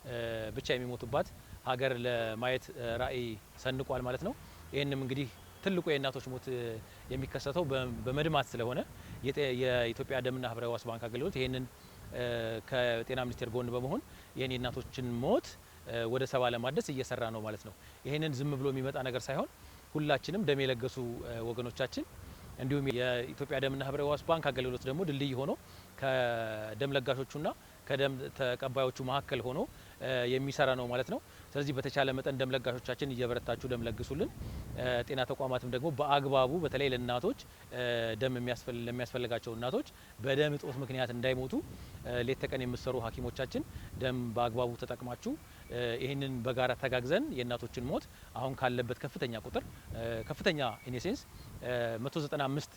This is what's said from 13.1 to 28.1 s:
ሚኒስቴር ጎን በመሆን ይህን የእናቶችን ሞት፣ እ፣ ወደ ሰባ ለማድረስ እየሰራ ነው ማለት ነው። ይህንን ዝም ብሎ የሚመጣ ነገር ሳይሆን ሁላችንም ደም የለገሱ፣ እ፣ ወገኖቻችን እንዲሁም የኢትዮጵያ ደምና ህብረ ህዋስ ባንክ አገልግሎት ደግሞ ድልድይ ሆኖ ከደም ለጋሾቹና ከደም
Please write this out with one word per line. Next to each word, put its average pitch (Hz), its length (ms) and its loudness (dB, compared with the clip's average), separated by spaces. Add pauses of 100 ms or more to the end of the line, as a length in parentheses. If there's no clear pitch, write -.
ሚኒስቴር 123 280 -4
ጎን 123 200 0
በመሆን 131 320 0 (300)
ይህን 131 200 -2
የእናቶችን 123 540 -4 (120)
ሞት፣ 190 280 4 (360)
እ፣ 117 240 -2
ወደ 127 200 2
ሰባ 131 220 4
ለማድረስ 123 400 0
እየሰራ 127 400 -2
ነው 113 120 -4
ማለት 107 240 -4
ነው። 104 100 -12 (280)
ይህንን 151 300 0
ዝም 143 200 0
ብሎ 135 160 0
የሚመጣ 135 340 0
ነገር 127 200 0
ሳይሆን 175 260 0 (420)
ሁላችንም 151 540 2
ደም 139 160 6
የለገሱ፣ 131 360 2 (240)
እ፣ 117 140 -6 (100)
ወገኖቻችን 123 600 -2 (540)
እንዲሁም 135 300 2
የኢትዮጵያ 123 680 0
ደምና 135 260 0
ህብረ 139 180 -2
ህዋስ 143 200 2
ባንክ 165 240 2
አገልግሎት 127 380 0
ደግሞ 135 200 0
ድልድይ 139 300 0
ሆኖ 135 160 0 (480)
ከደም 117 960 2
ለጋሾቹና 135 560 2 (360)
ከደም 139 280 2 (200)